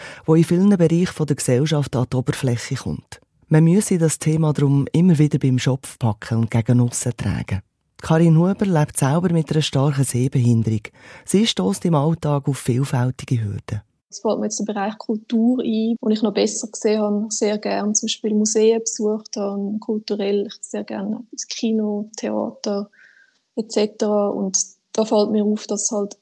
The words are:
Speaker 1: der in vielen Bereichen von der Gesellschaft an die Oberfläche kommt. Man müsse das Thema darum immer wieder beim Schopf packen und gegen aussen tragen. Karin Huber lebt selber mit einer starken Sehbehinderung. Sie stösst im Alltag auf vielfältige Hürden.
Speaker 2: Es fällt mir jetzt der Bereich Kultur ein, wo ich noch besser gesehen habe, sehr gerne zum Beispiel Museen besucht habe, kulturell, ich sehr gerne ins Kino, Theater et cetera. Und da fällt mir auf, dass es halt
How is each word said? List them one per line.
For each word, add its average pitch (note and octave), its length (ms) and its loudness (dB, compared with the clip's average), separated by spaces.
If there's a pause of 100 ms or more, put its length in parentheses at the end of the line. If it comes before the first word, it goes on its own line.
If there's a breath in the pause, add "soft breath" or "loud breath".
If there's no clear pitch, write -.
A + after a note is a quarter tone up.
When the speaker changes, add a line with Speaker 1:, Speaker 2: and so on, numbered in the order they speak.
(260 loud breath)
Speaker 1:
der D#3+ 100 4
in E3+ 100 6
vielen F#3 240 4
Bereichen F3 380 4
von D3+ 200 -4
der C#3+ 80 0
Gesellschaft C#3+ 640 0
an B2+ 120 0
die C3 60 -4
Oberfläche B2 600 -2
kommt. - 440 -10 (300)
Man D#3 160 6
müsse F#3 320 4
das D#3+ 200 2
Thema D#3 360 2
darum C#3 400 2
immer E3+ 260 6
wieder D3+ 200 2
beim B2+ 200 2
Schopf - 400 -2
packen A2+ 380 -2
und A2+ 140 0
gegen A#2+ 280 2
aussen A#2+ 380 0
tragen. F#2+ 440 -4 (400)
Karin D#3+ 360 4
Huber G3 280 2
lebt D#3 320 0
selber E3 360 0
mit D#3+ 180 0
einer D#3 100 2
starken C#3 440 0
Sehbehinderung. A#2+ 800 2 (420 loud breath)
Sie G#3 200 2
stösst G3 380 -2
im E3 120 2
Alltag D3 520 0
auf C3+ 120 0
vielfältige B2+ 840 -2
Hürden. G#2 380 -6 (280)
Speaker 2:
Es - 120 -20
fällt G#3 180 0
mir G#3+ 60 -2
jetzt G#3+ 140 -6
der G#3 120 -4
Bereich G#3 260 -6
Kultur A#3 640 0
ein, A3+ 380 -2
wo A3 100 -2
ich G#3+ 120 0
noch G#3 120 0
besser G#3+ 380 -2
gesehen G#3+ 300 0
habe, G#3 280 -2
sehr G#3 280 -2
gerne G3+ 360 -4
zum A3 140 -2
Beispiel G#3+ 260 -4
Museen A3 460 2
besucht A3 560 -4
habe, G3+ 440 -4
kulturell, G#3 680 -4
ich G#3 140 -18
sehr G#3 240 -8
gerne G#3+ 460 -8
ins - 160 -12
Kino, G#3+ 680 -2
Theater G#3 720 -4 (680 soft breath)
et A3 140 -6
cetera. G#3 580 0
Und F#3+ 280 -4 (360)
da A3 120 0
fällt G#3+ 240 2
mir G#3+ 160 2
auf, G#3+ 220 -2
dass G3+ 160 -4
es - 80 -4
halt G3+ 300 -4